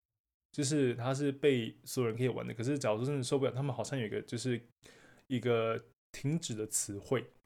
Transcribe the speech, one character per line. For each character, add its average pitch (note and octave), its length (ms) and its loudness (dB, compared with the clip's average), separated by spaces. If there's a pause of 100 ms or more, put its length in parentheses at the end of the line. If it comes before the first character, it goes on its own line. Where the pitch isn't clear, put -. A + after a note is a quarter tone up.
(500)
就 D3 140 -2
是 C3+ 300 2
他 A#2+ 180 -2
是 C#3 180 0
被 C3+ 540 2
所 - 180 0
有 A#2 60 4
人 A2 80 0
可 B2 80 0
以 C3 40 4
玩 - 180 -4
的。 A#2+ 80 -6
可 A#2 80 -6
是 C#3+ 160 0
假 C3+ 120 2
如 G#2+ 60 4
说 A2+ 80 -2
真 C#3+ 140 0
的 C3 40 0
受 C#3 160 2
不 C3+ 60 0
了， A#2+ 80 2
他 C3 100 -2
们 C#3+ 140 -2
好 A2 80 -2
像 C#3 140 -4
有 A#2 80 -2
一 - 20 -2
个， G#2+ 140 -2
就 - 160 -6
是 A#2+ 200 0 (680)
一 B2+ 120 0
个 A2+ 460 2 (280)
停 D#3 280 -2
止 - 140 -6
的 G#2+ 120 -4
词 - 320 -4
汇。 A#2 280 0 (200)